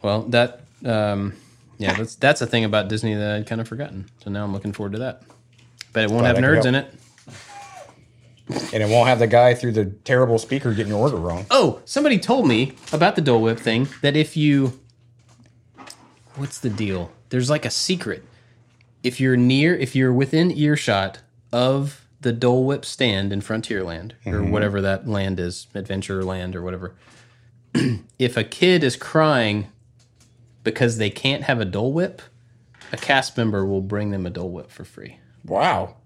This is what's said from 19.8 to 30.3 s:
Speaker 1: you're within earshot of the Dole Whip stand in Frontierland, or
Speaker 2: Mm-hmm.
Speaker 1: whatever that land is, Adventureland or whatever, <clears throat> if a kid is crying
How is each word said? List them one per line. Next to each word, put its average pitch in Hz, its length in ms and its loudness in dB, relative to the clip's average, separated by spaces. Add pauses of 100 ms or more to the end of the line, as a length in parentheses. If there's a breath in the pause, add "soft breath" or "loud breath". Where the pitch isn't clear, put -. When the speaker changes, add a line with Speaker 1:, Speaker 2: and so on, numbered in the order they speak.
Speaker 1:
you're 131 160 4
within 160 380 2
earshot 147 680 0 (320)
of 135 540 0 (140)
the 120 120 0
Dole 123 320 2
Whip 139 200 -2
stand 101 480 -2
in 98 80 -2
Frontierland, 98 720 -6 (140)
or 92 140 -4
Speaker 2:
Mm-hmm. 87 100 0
Speaker 1:
whatever 104 300 0
that 98 280 -2
land 98 320 -2
is, 87 340 -8
Adventureland 95 840 -6
or 87 60 -8
whatever, 90 320 -10 (760 soft breath)
<clears throat> - 460 -2
if 123 180 0
a 110 80 0
kid 180 380 2
is 127 140 0
crying 120 720 2 (960)